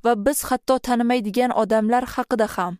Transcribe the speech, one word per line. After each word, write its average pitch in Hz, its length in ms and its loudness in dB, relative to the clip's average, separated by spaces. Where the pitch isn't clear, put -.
va 233 120 4
biz 214 280 -2
hatto 262 340 0
tanimaydigan 240 720 0
odamlar 220 540 2
haqida 247 420 -2
ham 180 340 -6